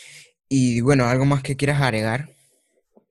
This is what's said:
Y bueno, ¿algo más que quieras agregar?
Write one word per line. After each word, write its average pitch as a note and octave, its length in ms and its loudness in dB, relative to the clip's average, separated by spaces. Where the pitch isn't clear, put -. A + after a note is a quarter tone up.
Y B2+ 340 0
bueno, C3 240 4
¿algo B2+ 180 0
más C#3 180 0
que C3+ 140 -8
quieras C#3+ 240 0
agregar? A#2 480 -2